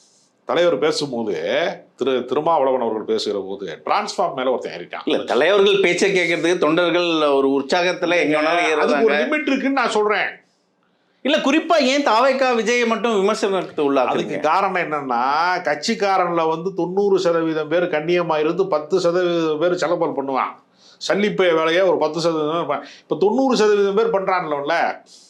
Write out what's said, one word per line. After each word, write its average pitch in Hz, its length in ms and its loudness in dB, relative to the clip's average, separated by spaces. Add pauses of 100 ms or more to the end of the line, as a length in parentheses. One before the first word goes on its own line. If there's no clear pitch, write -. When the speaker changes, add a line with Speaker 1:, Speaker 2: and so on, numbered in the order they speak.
(460)
Speaker 1:
தலைவர் 165 320 2
பேசும்போது, 127 640 -2 (540)
திரு 127 300 -2
திருமாவளவன் 139 560 0
அவர்கள் 110 220 -2
பேசுகிற 104 440 -2
போது 95 380 -10
டிரான்ஸ்ஃபார்ம் 196 500 -2
மேல 131 140 -2
ஒருத்தன் 113 220 -4
ஏறிட்டான். 85 340 -12
Speaker 2:
இல்ல, 135 180 0
தலைவர்கள் 196 580 4
பேச்சை 180 360 2
கேட்கறதுக்கு 170 400 0
தொண்டர்கள் 170 640 0
ஒரு 139 260 2
உற்சாகத்துல 170 760 0
எங்க 151 200 0
வேணாலும் 160 360 0
Speaker 1:
அதுக்கு 147 280 2
ஒரு 147 100 2
Speaker 2:
ஏறுறாங்க. - 20 2
Speaker 1:
லிமிட் 302 300 -2
இருக்குன்னு 269 220 0
நான் 254 200 0
சொல்றேன். 208 540 -2 (800)
Speaker 2:
இல்ல, 294 160 2
குறிப்பா 320 420 2
ஏன் 269 280 2
தாவேக்கா 254 520 2
விஜயை 240 260 0
மட்டும் 226 340 0
விமர்சனத்துக்கு 190 760 0
உள்ளாக்குறீங்க? 127 120 2
Speaker 1:
அதுக்கு 127 340 -4
காரணம் 190 420 0
என்னன்னா, 139 420 -4 (340)
கட்சிக்காரன்ல 175 880 0
வந்து 165 260 -4
தொண்ணூறு 185 460 0
சதவீதம் 160 480 0
பேர் 170 220 0
கண்ணியமா 160 500 0
இருந்து 170 280 0
பத்து 156 320 -2
சதவீதம் 170 600 0
பேர் 175 160 2
சலப்பல் 160 400 -2
பண்ணுவான். 131 380 -2 (440)
சல்லிப்பை 185 560 0
வேலையை 165 300 2
ஒரு 170 140 2
பத்து 156 220 -2
சதவீதம் 160 480 -2
பேர் 143 100 -2
பண்றான். - 60 -12 (180)
இப்ப - 180 -6
தொண்ணூறு 233 380 2
சதவீதம் 202 380 2
பேர் 226 140 2
பண்றான்ல 180 440 -2
உள்ள, 143 500 -2 (260)